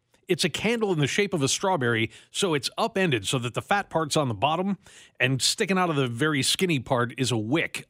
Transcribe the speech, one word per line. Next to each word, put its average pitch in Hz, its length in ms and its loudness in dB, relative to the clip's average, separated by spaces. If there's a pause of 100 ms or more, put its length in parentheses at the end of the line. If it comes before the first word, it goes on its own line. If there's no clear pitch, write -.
(280)
It's 165 160 0
a 175 60 2
candle 220 440 -2
in 160 60 0
the 143 80 2
shape 202 260 0
of 165 80 0
a 135 60 2
strawberry, 120 640 0 (200)
so 180 220 0
it's 139 240 -2
upended 185 480 0
so 135 140 -2
that 120 160 -6
the 127 80 -4
fat 202 260 -2
part's 160 260 -2
on 147 120 2
the 117 80 -2
bottom, 165 420 0 (420)
and 127 220 2
sticking 190 360 0
out 180 120 2
of 160 60 0
the 139 120 2
very 135 360 0
skinny 170 360 2
part 120 380 0
is 123 140 0
a 123 60 0
wick 113 520 -2